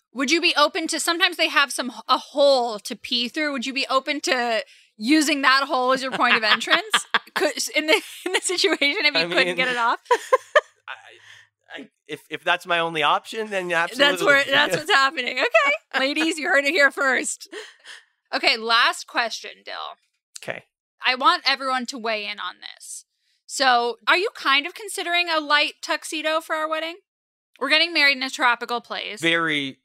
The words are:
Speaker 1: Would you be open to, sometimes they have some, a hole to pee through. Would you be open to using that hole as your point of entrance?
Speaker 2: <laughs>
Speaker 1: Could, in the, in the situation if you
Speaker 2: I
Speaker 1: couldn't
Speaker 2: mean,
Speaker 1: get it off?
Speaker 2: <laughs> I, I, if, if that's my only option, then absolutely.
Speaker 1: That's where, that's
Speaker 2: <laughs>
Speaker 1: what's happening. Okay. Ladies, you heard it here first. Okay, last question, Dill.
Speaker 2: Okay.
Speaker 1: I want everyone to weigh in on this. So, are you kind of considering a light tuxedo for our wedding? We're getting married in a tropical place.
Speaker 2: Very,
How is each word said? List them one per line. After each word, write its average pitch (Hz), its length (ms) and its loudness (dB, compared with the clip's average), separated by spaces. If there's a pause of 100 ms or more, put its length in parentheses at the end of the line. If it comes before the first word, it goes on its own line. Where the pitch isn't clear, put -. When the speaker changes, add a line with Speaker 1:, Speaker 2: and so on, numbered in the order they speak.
(140)
Speaker 1:
Would 254 160 -2
you 330 100 2
be 330 160 0
open 320 320 2
to, 320 120 -4
sometimes 349 360 0
they 330 120 0
have 277 240 2
some, 240 200 -8 (160)
a 262 100 4
hole 254 600 2
to - 180 -12
pee 240 320 -4
through. 302 240 -4
Would 254 140 -6
you 262 80 -8
be 262 160 -4
open 269 320 0
to 240 400 0 (340)
using 277 460 2
that 269 240 6
hole 254 260 0
as 262 100 0
your 262 100 -4
point 247 240 4
of 220 60 2
entrance? 285 680 2
Speaker 2:
<laughs> - 260 -4
Speaker 1:
Could, 320 180 0 (240)
in 302 100 0
the, 320 140 4 (240)
in 359 80 -6
the 392 80 0
situation 311 640 0
if 294 100 4
you 320 60 2
Speaker 2:
I 330 40 2
Speaker 1:
couldn't 339 240 2
Speaker 2:
mean, 185 80 -4
Speaker 1:
get 254 120 0
it 247 80 -2
off? 240 280 0
Speaker 2:
<laughs> - 60 -2 (760)
I, - 920 -20
I, - 60 -20 (200)
if, 151 220 -12
if 156 140 -12
that's 175 220 0
my 175 120 0
only 165 240 -2
option, 208 480 0
then 185 220 -4
absolutely. 214 400 2
Speaker 1:
That's 339 120 -2
where, 277 200 6
that's 277 320 2
Speaker 2:
<laughs> - 20 0
Speaker 1:
what's 311 120 -6
happening. 269 480 2
Okay. 554 600 0
Ladies, 302 380 0
you 269 100 -4
heard 285 160 2
it 277 60 0
here 285 200 4
first. 262 580 -2 (840)
Okay, 262 220 2
last 233 500 0
question, 233 440 -6 (140)
Dill. 208 100 -12 (680)
Speaker 2:
Okay. - 220 -10 (400)
Speaker 1:
I 247 100 2
want 302 320 2
everyone 262 400 -2
to 269 120 -12
weigh 214 280 -4
in 208 120 -10
on 185 220 -8
this. - 440 -18 (420)
So, 240 500 2 (120)
are 302 80 6
you 381 180 0
kind 285 320 2
of 349 80 -12
considering 349 540 -4
a 320 120 0
light 294 420 0
tuxedo 311 580 -4
for 320 160 -6
our 311 120 -4
wedding? 320 280 -6 (640)
We're 269 100 -4
getting 320 220 2
married 285 240 4
in 254 60 -6
a 262 80 -6
tropical 240 500 0
place. 202 400 -12
Speaker 2:
Very, 156 640 0